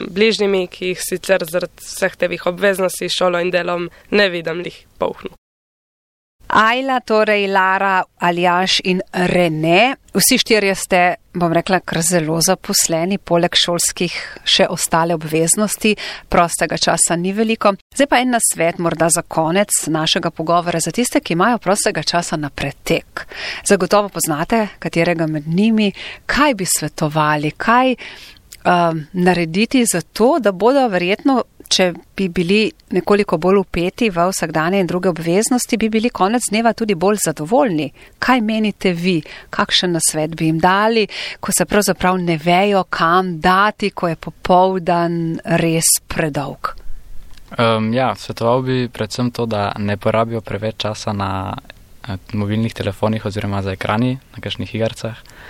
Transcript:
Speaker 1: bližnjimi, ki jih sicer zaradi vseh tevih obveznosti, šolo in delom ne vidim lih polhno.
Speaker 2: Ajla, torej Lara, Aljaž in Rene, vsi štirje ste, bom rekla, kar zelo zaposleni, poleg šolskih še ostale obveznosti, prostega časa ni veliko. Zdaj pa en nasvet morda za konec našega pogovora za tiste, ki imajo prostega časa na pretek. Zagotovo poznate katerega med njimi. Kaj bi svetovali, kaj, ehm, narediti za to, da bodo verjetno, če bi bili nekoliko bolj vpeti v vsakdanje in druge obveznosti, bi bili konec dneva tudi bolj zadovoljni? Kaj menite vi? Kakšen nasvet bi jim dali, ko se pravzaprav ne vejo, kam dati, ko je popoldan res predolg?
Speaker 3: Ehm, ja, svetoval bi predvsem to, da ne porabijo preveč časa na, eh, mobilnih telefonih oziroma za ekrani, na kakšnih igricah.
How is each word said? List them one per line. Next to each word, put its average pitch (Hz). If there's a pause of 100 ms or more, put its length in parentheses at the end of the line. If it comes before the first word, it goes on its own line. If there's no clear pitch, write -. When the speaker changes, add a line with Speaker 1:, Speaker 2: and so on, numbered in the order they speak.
Speaker 1:
bližnjimi, 196
ki 180
jih -
sicer 185
zaradi 175
vseh -
tevih 175
obveznosti, 185
šolo 180
in 175
delom 175 (220)
ne 202
vidim 170
lih - (120)
polhno. - (1120)
Speaker 2:
Ajla, 254
torej 214
Lara, 190 (160)
Aljaž 175
in 185 (140)
Rene, 175 (160)
vsi 202
štirje 202
ste, 180 (180)
bom 175
rekla, 175
kar -
zelo 165
zaposleni, 175
poleg 170
šolskih - (260)
še -
ostale 170
obveznosti, 170 (340)
prostega 170
časa 170
ni 175
veliko. 220 (240)
Zdaj 277
pa 247
en 254
nasvet 170
morda 165
za 170
konec 165 (160)
našega 160
pogovora 170
za 165
tiste, 247
ki 165
imajo 214
prostega 180
časa 175
na 147
pretek. - (400)
Zagotovo 202
poznate 170 (140)
katerega 170
med 151
njimi. 208 (320)
Kaj 277
bi 180
svetovali, 151
kaj, 247
ehm, -
narediti 180
za 170
to, 254
da 208
bodo 240
verjetno, 208 (260)
če 185 (260)
bi 196
bili 180 (360)
nekoliko 196
bolj 190
vpeti 185
v 170
vsakdanje 170
in 165
druge 180
obveznosti, 185
bi 220
bili 226
konec 220
dneva 226
tudi 214
bolj 190
zadovoljni? 170 (300)
Kaj 254
menite 214
vi? 170 (300)
Kakšen 190
nasvet 160
bi 160
jim 160
dali, 202 (320)
ko -
se 170
pravzaprav 185
ne 170
vejo, 180
kam 175
dati, 190
ko 175
je 156
popoldan 170 (260)
res 165 (240)
predolg? 147 (840)
Speaker 3:
Ehm, 113
ja, 123
svetoval 120
bi 127
predvsem 120
to, 117
da 104
ne 101
porabijo 113
preveč 107
časa 107
na, 95 (520)
eh, 104 (160)
mobilnih 107
telefonih 104
oziroma 101
za 95
ekrani, 123 (180)
na -
kakšnih -
igricah. 113 (320)